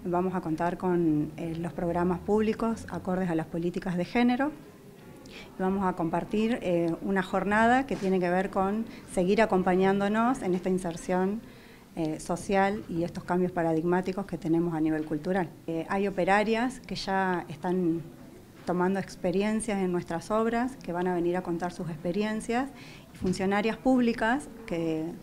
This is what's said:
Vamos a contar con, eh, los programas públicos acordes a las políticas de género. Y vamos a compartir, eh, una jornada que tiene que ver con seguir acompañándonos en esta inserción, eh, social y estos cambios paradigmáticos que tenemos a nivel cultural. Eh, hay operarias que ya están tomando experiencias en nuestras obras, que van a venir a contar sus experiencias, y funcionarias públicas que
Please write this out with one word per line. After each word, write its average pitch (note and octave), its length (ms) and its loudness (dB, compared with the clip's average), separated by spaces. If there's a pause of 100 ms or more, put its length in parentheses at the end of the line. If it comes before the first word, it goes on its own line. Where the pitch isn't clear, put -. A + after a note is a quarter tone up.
Vamos F3+ 300 0
a F3+ 80 -2
contar E3+ 340 -2
con, E3 600 2
eh, E3 200 -6
los E3+ 140 -6
programas F3 460 0
públicos A3 720 0
acordes F#3 400 -2
a D#3+ 40 0
las D#3+ 120 0
políticas F3 500 -4
de F3+ 80 0
género. B3 480 2 (1040)
Y F#3+ 40 -2
vamos F#3+ 220 2
a F3+ 80 2
compartir, F3 720 0
eh, E3+ 280 2 (120)
una G3 200 2
jornada A3 640 4
que G3 100 -2
tiene F#3+ 220 2
que F3+ 120 2
ver F#3 180 2
con G3 380 0 (260)
seguir G3+ 300 4
acompañándonos G3+ 960 4
en F#3 140 0
esta F#3 160 -2
inserción, F#3 720 0 (540)
eh, D#3 220 -2
social G3 680 0
y E3+ 140 -2
estos E3+ 220 -6
cambios F3+ 280 2
paradigmáticos F3 720 0
que F3 140 -8
tenemos E3+ 340 2
a D#3 80 -2
nivel D#3 240 0
cultural. D#3+ 460 -2 (160)
Eh, E3 240 -4
hay G3 180 0
operarias G#3+ 720 2
que - 140 -10
ya F#3+ 540 0
están F3 520 0 (640)
tomando F#3 360 2
experiencias G3+ 800 -2
en F#3 120 0
nuestras F3 380 -4
obras, A#3 460 0
que - 160 -8
van F3+ 140 0
a F3+ 80 2
venir F3 220 0
a F3+ 60 0
contar F3 300 -4
sus E3+ 180 -8
experiencias, G#3+ 800 -2 (420)
y - 60 -20
funcionarias G3+ 580 0
públicas B3 720 2 (160)
que E3 480 -2 (100)